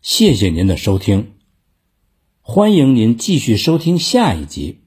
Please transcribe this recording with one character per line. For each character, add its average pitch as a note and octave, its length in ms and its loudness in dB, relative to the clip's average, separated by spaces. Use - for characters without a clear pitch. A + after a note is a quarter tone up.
谢 G3+ 340 2
谢 F#2+ 140 0
您 F2 180 -2
的 F2+ 120 0
收 G2 200 -2
听， G2+ 360 -2
欢 G#3 320 0
迎 C3+ 240 4
您 A2+ 220 2
继 F3 200 -2
续 A2 200 0
收 E3 180 0
听 E3 220 0
下 G3+ 340 0
一 D2+ 140 -8
集 - 400 -12